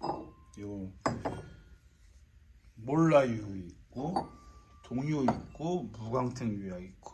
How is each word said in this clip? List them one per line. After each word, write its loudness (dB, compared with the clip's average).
요 -6
몰라유 6
있고, -4
동유 0
있고, 0
무광택유 -2
있고 -16